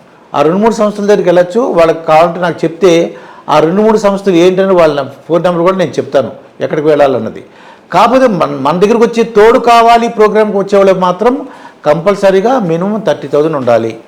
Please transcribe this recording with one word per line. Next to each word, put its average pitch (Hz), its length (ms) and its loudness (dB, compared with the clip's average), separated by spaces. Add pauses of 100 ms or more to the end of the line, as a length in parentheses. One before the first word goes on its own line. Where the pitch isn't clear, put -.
(360)
ఆ 139 60 0
రెండు 160 160 0
మూడు 214 160 0
సంస్థల 208 320 -4
దగ్గరికి 196 240 0
వెళ్ళొచ్చు. 180 320 0
వాళ్ళకి 165 440 0
కావాలంటే 170 340 2
నాకు 170 260 -4
చెప్తే 170 500 0 (340)
ఆ 151 100 2
రెండు 170 220 0
మూడు 214 160 2
సంస్థలు 196 380 -2
ఏంటని 185 380 2
వాళ్ళ 147 360 0 (180)
ఫోన్ 170 160 0
నెంబర్ 175 180 -2
కూడా 190 160 0
నేను 156 140 -2
చెప్తాను 131 400 -2 (300)
ఎక్కడికి 147 260 -4
వెళ్ళాలన్నది. 135 580 0 (480)
కాకపోతే 240 340 2
మన, 156 220 -2
మన 143 300 -2
దగ్గరికి 214 240 2
వచ్చి 233 200 0
తోడు 226 360 2
కావాలి 233 480 4
ప్రోగ్రామ్కి 208 500 0
వచ్చే 196 200 -2
వాళ్ళకి 190 220 2
మాత్రం 226 480 -2 (380)
కంపల్సరీగా 196 760 0
మినిమం 185 480 -4
థర్టీ 147 200 -4
థౌజండ్ 151 280 0
ఉండాలి. 117 520 -2